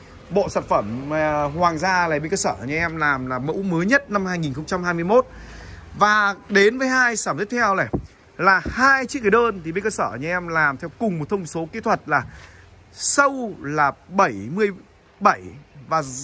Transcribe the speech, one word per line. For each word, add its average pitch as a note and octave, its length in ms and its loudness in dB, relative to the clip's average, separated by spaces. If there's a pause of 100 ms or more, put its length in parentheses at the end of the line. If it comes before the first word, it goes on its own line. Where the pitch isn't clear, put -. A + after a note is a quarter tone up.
(300)
Bộ F3+ 200 0
sản E3 200 -2
phẩm, C3+ 440 -2
à, D3+ 300 0
Hoàng D#3+ 340 0
gia F3+ 300 2
này D3+ 120 0
bên D#3 120 -6
cơ D#3+ 60 0
sở - 180 -2 (100)
nhà C#3+ 100 -4
em D#3+ 220 -2
làm C#3+ 300 0
là B2+ 120 -4
mẫu D#3 220 -4
mới F3+ 240 0
nhất C#4 260 2
năm G3 140 0
hai F3+ 140 -4
nghìn D3 140 -2
không D3+ 120 -8
trăm F3+ 180 -4
hai F3 100 0
mươi E3+ 100 -2
mốt. A3+ 220 4 (760)
Và G#3 360 4 (140)
đến G#3 280 4
với C4 100 0
hai B3+ 280 2
sản D#3+ 220 -4
phẩm G#3 80 -4
tiếp A#3+ 120 -4
theo G#3 180 2
này D#3 120 0 (500)
là F3+ 240 4 (100)
hai C4+ 340 4
chiếc C#4+ 140 -8
cái G#3 120 0
đơn A3+ 340 2
thì D#3+ 60 -6
bên F#3+ 120 -4
cơ G#3+ 60 -2
sở A#2 300 -4
nhà D3+ 100 -6
em F3 180 -4
làm D#3 300 2
theo E3 120 -10 (100)
cùng F#3+ 200 -2
một D3 100 -6
thông G3 160 -4
số E3 260 -6
kỹ A3 80 -10
thuật G#3+ 260 0
là C#3+ 180 0 (720)
sâu C4+ 680 0
là C#3+ 300 2 (160)
bảy F3+ 260 2 (200)
mươi G3+ 180 2 (480)
bảy F3+ 220 4 (480)
và D#3+ 120 0 (220)